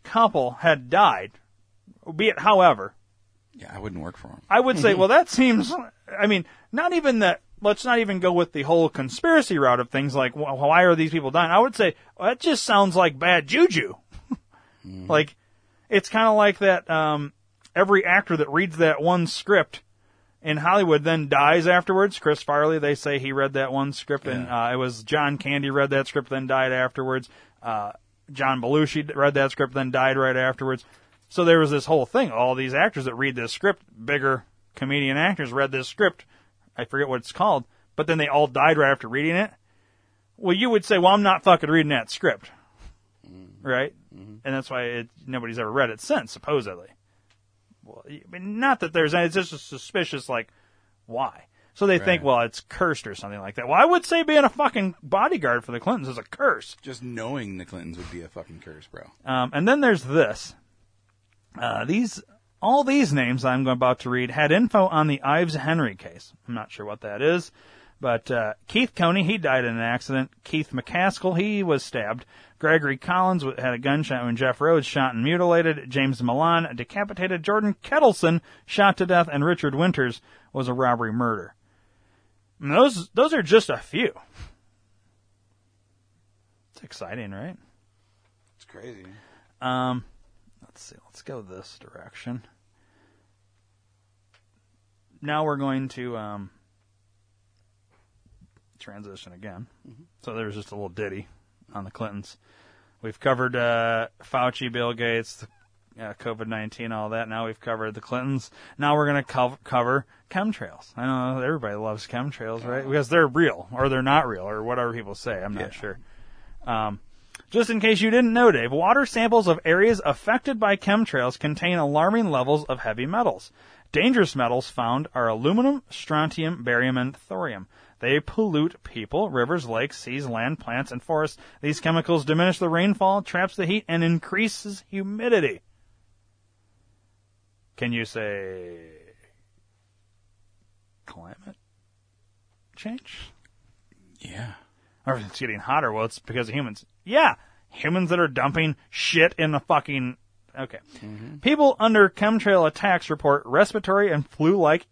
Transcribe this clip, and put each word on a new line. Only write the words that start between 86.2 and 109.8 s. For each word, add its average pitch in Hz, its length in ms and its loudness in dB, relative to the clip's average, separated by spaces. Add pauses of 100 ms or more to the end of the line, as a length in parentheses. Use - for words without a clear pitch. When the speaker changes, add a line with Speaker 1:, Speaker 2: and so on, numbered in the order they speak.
Speaker 1:
It's - 100 -20
exciting, 101 480 -14
right? 117 240 -14 (1000)
Speaker 2:
It's - 80 -20
crazy. 101 420 -20 (540)
Speaker 1:
Um, 127 440 -4 (580)
let's - 220 -20
see. - 120 -20 (100)
Let's - 160 -20
go 123 200 -16
this 92 380 -20
direction. - 640 -16 (2750)
Now 151 240 -4
we're 147 120 -2
going 135 340 -4
to, 123 260 -10
um, 104 340 -12 (2250)
transition 101 540 -20
again. 95 340 -16 (220)
Speaker 2:
Mm-hmm. 127 160 -20 (180)
Speaker 1:
So 117 120 -12
there's 107 200 -8
just 104 160 -14
a 104 40 -16
little 101 140 -10
ditty, 98 380 -10 (480)
on 101 100 -12
the 92 60 -16
Clintons. 101 460 -12 (640)
We've 110 180 -12
covered, 127 340 0
uh, 117 540 0 (140)
Fauci, 127 500 -2
Bill 120 200 -2
Gates, 117 540 -4 (540)
uh, 104 140 -12
covid 113 320 -10
nineteen, 110 460 -10
all 107 180 -8
that. 113 180 -6
Now 113 180 -8
we've 110 140 -12
covered 110 340 -8
the 110 60 -16
Clintons. 127 500 -6 (260)
Now 147 200 0
we're 147 100 2
gonna 143 180 0
co-, 127 400 -2
cover 127 400 0 (260)